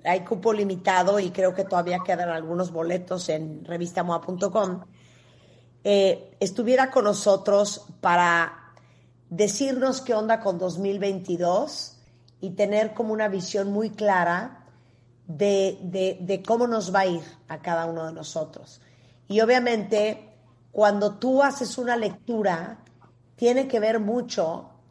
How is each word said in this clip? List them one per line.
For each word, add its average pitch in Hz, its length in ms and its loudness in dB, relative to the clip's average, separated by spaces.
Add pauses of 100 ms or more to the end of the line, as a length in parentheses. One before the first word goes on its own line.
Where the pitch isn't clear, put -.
hay 180 160 2
cupo 214 320 0
limitado 196 680 2
y 185 120 -2
creo 185 220 2
que 185 120 -2
todavía 180 400 -2
quedan 175 240 0
algunos 170 420 -4
boletos 180 560 -4
en 156 380 -6
revista 175 360 -6
moa 170 200 -2
punto 185 280 -4
com, 190 300 -2 (1040)
eh, 196 560 2
estuviera 247 500 2
con 254 140 2
nosotros 202 840 2 (140)
para 175 720 2 (580)
decirnos 254 720 0
qué - 140 -2
onda 220 260 2
con 190 180 -2
dos 175 220 -4
mil 196 200 -2
veintidós 190 1000 -2 (380)
y 190 120 -8
tener 208 420 0
como 220 180 -4
una 214 160 0
visión 196 440 -4
muy 208 180 -2
clara 190 760 0 (640)
de, 190 540 2
de, 185 400 -2
de 185 220 -4
cómo 233 240 2
nos 185 280 -2
va 196 60 4
a 190 60 2
ir 170 160 -2 (260)
a 156 120 -10
cada 165 240 -2
uno 165 200 -6
de 160 80 -10
nosotros. 160 680 -10 (460)
Y 208 140 2
obviamente, 220 880 2 (420)
cuando 208 460 2
tú 262 260 4
haces 262 340 -2
una 240 200 -2
lectura, 208 840 -4 (520)
tiene 247 320 2
que 233 120 0
ver 220 200 2
mucho 214 720 -2 (220)